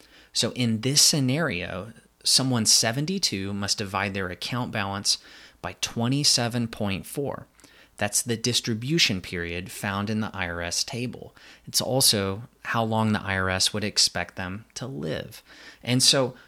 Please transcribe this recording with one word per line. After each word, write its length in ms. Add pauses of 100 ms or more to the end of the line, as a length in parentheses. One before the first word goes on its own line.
(320)
So 220
in 260
this 220
scenario, 920 (320)
someone 420
seventy-two 880
must 280
divide 340
their 160
account 420
balance 460 (440)
by 200
twenty-seven 880
point 360
four. 420 (500)
That's 240
the 160
distribution 840
period 500
found 400
in 120
the 120
I 140
R 140
S 240
table. 500 (320)
It's 140
also 600 (200)
how 220
long 260
the 100
I 160
R 120
S 240
would 100
expect 540
them 260 (120)
to 120
live. 560 (400)
And 180
so 320 (140)